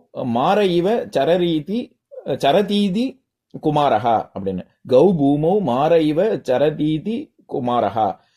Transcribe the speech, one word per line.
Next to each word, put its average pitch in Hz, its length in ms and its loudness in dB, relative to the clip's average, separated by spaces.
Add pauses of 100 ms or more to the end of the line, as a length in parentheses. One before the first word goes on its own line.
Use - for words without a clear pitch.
(140)
மார 135 480 0
இவ 185 440 0
சரரீதி, 170 880 -2 (340)
சரதீதி 202 1000 0 (380)
குமாரஹா" 123 680 0 (100)
அப்படின்னு. 95 260 -6 (220)
"கௌ 147 320 4
பூமௌ 156 480 0
மார 151 320 2
இவ 160 380 0
சரதீதி 156 960 -2 (200)
குமாரஹா", 113 640 -2 (200)